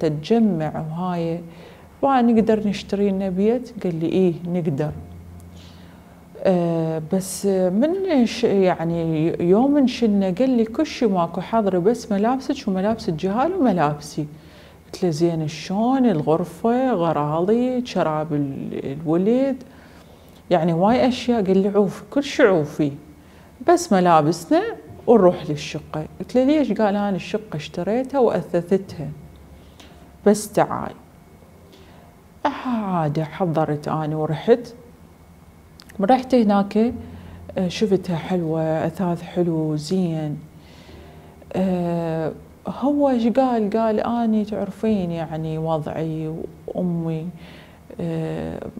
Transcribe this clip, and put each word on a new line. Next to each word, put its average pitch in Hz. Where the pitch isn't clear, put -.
تتجمع 160
وهاي، 170
فنقدر 226
نشتري 202
لنا 190
بيت؟ 208
قال 165
لي 165
إيه 185
نقدر. 151
آه، 165
بس 190
من 240
ش-، -
يعني 165
يوم 269
نشلنا 202
قال 262
لي 226
كل 262
شي -
ماكو، 180
حاضري 196
بس 226
ملابسك 254
وملابس 196
الجهال 202
وملابسي. 165
قلت -
له 180
زين 160
شلون 240
الغرفة، 208
غراضي، 180
شراب 156
ال-، 143
الولد، 190
يعني 170
هواي 226
أشياء. 233
قال 190
لي 196
عوفي 202
كل 285
شي -
عوفي، 156
بس 349
ملابسنا 175
ونروح 180
للشقة. 151
قلت -
له 254
"ليش؟" 277
قال 208
"أنا 202
الشقة -
اشتريتها 226
وأثثتها." 175
بس 208
تعال. -
آه، -
عادي 175
حضرت 151
أنا 156
ورحت. 160
رحت 262
هناك، 208
آه، 185
شفتها 185
حلوة، 160
أثاث 175
حلو 160
زين. 160
آه، 170
هو 285
ايش 233
قال؟ 233
قال 220
أني 226
تعرفين 202
يعني 160
وضعي 160
وأمي، 165
آه، 160